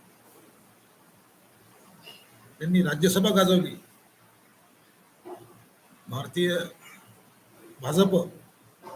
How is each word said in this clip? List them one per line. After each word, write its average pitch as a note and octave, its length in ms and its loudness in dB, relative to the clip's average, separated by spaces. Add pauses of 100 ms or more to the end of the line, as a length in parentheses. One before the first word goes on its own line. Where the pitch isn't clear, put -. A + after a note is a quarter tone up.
(2500)
त्यांनी F3 240 2
राज्यसभा F#3 540 2
गाजवली. F3+ 400 2 (2250)
भारतीय F3 480 -4 (1200)
भाजप F3 340 0 (800)